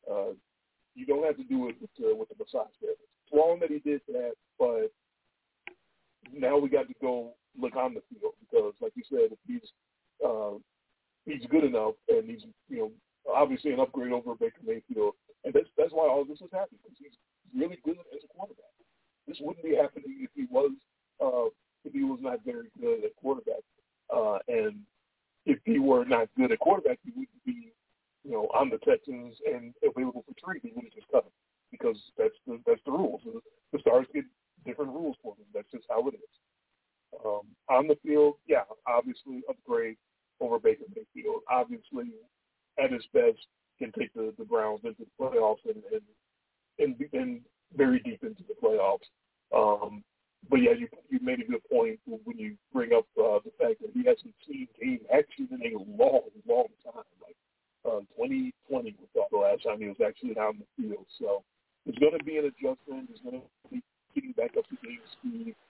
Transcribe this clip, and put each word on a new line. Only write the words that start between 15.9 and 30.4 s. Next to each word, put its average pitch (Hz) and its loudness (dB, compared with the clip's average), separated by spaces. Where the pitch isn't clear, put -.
why 160 4
all 139 2
this 147 -14
is 180 -20
happening, 190 -8
'cause - -20
he's 147 -20
really 165 -4
good 170 -4
as 143 -14
a - -20
quarterback. - -18
This 302 -12
wouldn't 320 -8
be 320 2
happening 139 -2
if - -10
he 139 -6
was, 139 4
uh, 123 0
if - -14
he 139 0
was 135 -2
not 247 -6
very 233 -10
good 233 0
at 214 -4
quarterback. 262 -4
Uh, 104 2
and 107 -2
if - 2
he 233 4
were 262 6
not 233 2
good 254 4
at 220 2
quarterback, 381 2
he 247 -16
wouldn't - -14
be, 233 -8
you 277 -10
know, 220 -2
on 269 4
the - -2
Texans 247 0
and 247 -4
available 127 0
for 262 -18
trade. - -10